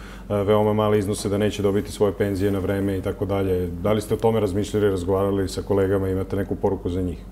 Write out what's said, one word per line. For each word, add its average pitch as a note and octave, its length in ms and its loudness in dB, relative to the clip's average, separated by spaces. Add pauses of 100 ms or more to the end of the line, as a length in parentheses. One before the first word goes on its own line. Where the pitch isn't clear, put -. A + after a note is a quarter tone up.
(300)
e, G#2 140 0
veoma G#2+ 300 4
male G#2+ 260 4
iznose, G2+ 300 -2
da G2+ 80 0
neće G2+ 240 0
dobiti G2 300 0
svoje G2+ 220 2
penzije G2+ 380 0
na G2 80 0
vreme G2 380 0
i F#2 40 -4
tako G2 240 -4
dalje. F#2+ 420 0
Da F2 260 0
li G#2+ 80 0
ste A2+ 120 -4
o G#2+ 40 0
tome A2+ 220 2
razmišljali, G#2 500 0
razgovarali F#2+ 600 0
sa F#2+ 120 -6
kolegama, G2 480 2
imate F#2+ 260 -2
neku G2 200 -2
poruku F#2+ 340 -2
za F#2 120 -2
njih? F2 160 -4 (140)